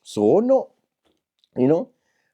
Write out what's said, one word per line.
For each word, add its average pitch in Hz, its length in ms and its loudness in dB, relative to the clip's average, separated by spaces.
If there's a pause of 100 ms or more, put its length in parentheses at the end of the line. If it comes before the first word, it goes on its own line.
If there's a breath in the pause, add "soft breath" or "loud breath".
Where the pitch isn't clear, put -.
seronok, 208 640 0 (880)
you 127 80 2
know, 160 240 -2 (420)